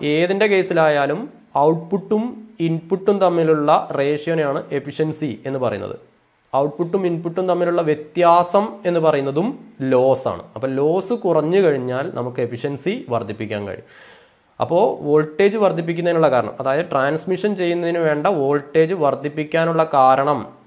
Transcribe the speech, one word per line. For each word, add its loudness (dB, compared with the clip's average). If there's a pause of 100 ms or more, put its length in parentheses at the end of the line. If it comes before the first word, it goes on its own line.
(160)
ഏതിൻ്റെ 2
കേസിലായാലും 2 (460)
ഔട്ട്പുട്ടും 0 (460)
ഇൻപുട്ടും -2
തമ്മിലുള്ള 2 (260)
റേഷ്യോനെയാണ് -2 (180)
എഫിഷ്യൻസി -4 (160)
എന്ന് -4
പറയുന്നത്. -4 (640)
ഔട്ട്പുട്ടും -2
ഇൻപുട്ടും -4
തമ്മിലുള്ള 0
വ്യത്യാസം 2 (240)
എന്ന് 0
പറയുന്നതും 0 (440)
ലോസ് 2
ആണ്. -8 (120)
അപ്പോൾ -6
ലോസ് 0 (100)
കുറഞ്ഞു 2
കഴിഞ്ഞാൽ 0 (120)
നമുക്ക് -6
എഫിഷ്യൻസി -6 (180)
വർദ്ധിപ്പിക്കാൻ -6
കഴിയും. -12 (760)
അപ്പോൾ 2 (240)
വോൾട്ടേജ് 2
വർദ്ധിപ്പിക്കുന്നതിനുള്ള 2
കാരണം, 0
അതായത് -2
ട്രാൻസ്മിഷൻ 0
ചെയ്യുന്നതിന് 0
വേണ്ട 0 (140)
വോൾട്ടേജ് 2
വർദ്ധിപ്പിക്കാനുള്ള 0 (100)
കാരണം 4 (260)